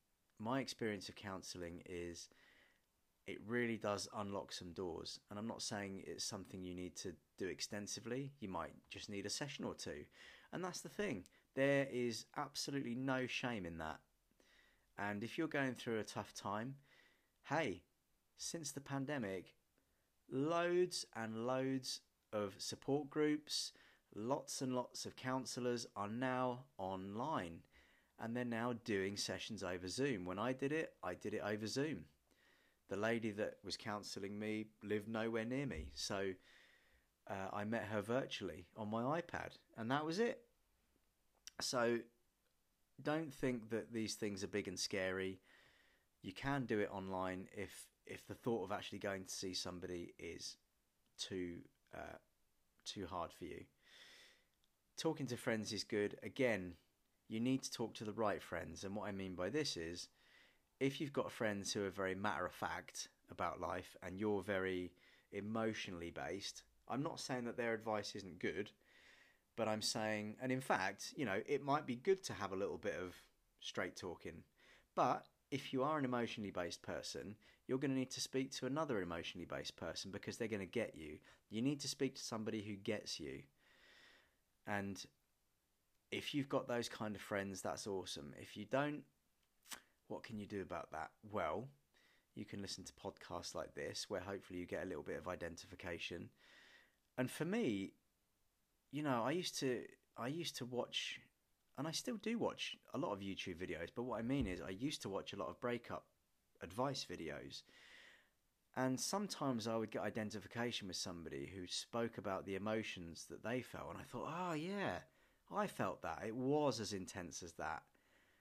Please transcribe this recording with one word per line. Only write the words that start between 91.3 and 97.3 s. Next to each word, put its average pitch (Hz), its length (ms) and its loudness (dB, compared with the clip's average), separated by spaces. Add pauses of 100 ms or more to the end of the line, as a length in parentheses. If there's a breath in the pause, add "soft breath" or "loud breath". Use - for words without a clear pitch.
Well, 98 380 2 (640 soft breath)
you 110 100 -6
can 101 160 -6
listen 95 240 -6
to - 80 -12
podcasts - 640 -6
like 85 200 -4
this - 340 -4
where 95 120 0
hopefully 92 380 -4
you 90 80 -2
get 85 160 -2
a 95 40 -2
little 78 160 -2
bit 78 160 -4
of - 100 -6
identification. 85 1000 -4 (840 loud breath)
And 127 140 2